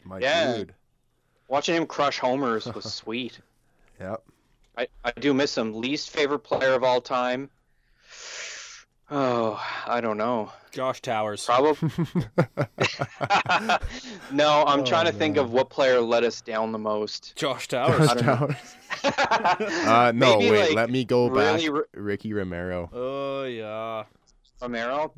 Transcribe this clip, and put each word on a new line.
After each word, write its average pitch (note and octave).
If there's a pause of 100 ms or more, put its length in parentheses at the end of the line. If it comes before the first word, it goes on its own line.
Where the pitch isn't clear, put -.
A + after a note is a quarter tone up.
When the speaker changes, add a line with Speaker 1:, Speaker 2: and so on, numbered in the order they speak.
Speaker 1:
My F#2+
Speaker 2:
Yeah. C#3
Speaker 1:
dude. F#2+ (760)
Speaker 2:
watching C#3+
him E3
crush C#3+
homers B2+
Speaker 1:
<laughs> A#2+
Speaker 2:
was G#2+
sweet. A#2 (640)
Speaker 1:
Yep. G2 (560)
Speaker 2:
I, B2 (180)
I A#2+
do C#3
miss C#3+
him. A2+
Least C3
favorite D3
player C3
of B2+
all B2
time. B2+ (1600)
Oh, A#2+ (280)
I A#2+
don't A2
know. A2 (200)
Speaker 3:
Josh C3
Towers. G#2+
Speaker 2:
Probably. C#3+
Speaker 1:
<laughs> -
Speaker 2:
<laughs> - (520)
No, D3
I'm C#3+
Speaker 1:
Oh, C3+
Speaker 2:
trying E3
to D#3+
think D3+
Speaker 1:
man. C#3+
Speaker 2:
of A#2
what C3
player B2+
let A#2
us A2+
down A2
the A2
most. G#2+
Speaker 3:
Josh C3+
Towers. C3
Speaker 1:
Josh -
Speaker 2:
I B2
don't -
know. C3+
Speaker 1:
Towers. - (260)
Speaker 2:
<laughs> A#3
Speaker 1:
Uh, A#2+
no, A#2+
Speaker 2:
Maybe, G#2
Speaker 1:
wait. G#2+
Speaker 2:
like, G2
Speaker 1:
Let A2+
me B2+
go B2
back. G#2+
Speaker 2:
really D#3+
re- D3 (120)
Speaker 1:
Ricky G#2
Romero. F2+
Speaker 3:
Oh, C3+
yeah. A2 (580)
Speaker 2:
Romero? B2